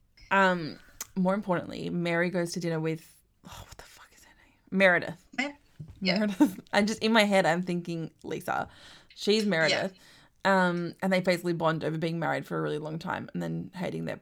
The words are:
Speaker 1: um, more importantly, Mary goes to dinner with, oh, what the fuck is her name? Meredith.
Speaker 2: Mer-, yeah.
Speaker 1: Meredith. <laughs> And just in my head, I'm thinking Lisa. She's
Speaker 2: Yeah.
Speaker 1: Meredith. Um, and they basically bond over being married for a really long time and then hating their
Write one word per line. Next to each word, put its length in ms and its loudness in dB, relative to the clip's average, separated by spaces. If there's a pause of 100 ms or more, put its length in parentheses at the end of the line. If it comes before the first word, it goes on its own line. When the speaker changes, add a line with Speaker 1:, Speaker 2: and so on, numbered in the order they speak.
(320)
Speaker 1:
um, 480 2 (380)
more 180 2
importantly, 560 -4
Mary 400 0
goes 220 -2
to 80 -6
dinner 200 -2
with, 240 -4 (420)
oh, 200 -18
what 100 -20
the 80 -20
fuck 320 -20
is 80 -20
her 60 -20 (160)
name? 80 -20 (160)
Meredith. 560 4 (100)
Speaker 2:
Mer-, 200 -4 (440)
yeah. 180 0
Speaker 1:
Meredith. 480 2
<laughs> 60 -8
And 160 4
just 140 -4
in 100 2
my 120 6
head, 220 4
I'm 160 2
thinking 480 -4 (140)
Lisa. 440 -4 (460)
She's 300 2
Speaker 2:
Yeah. 60 0
Speaker 1:
Meredith. 420 2 (520)
Um, 580 2
and 100 0
they 60 4
basically 360 0
bond 280 0
over 160 -4
being 220 -2
married 260 -2
for 100 -6
a 60 -2
really 160 -4
long 220 -8
time 340 -6
and 80 -4
then 320 -6
hating 300 -6
their 180 -8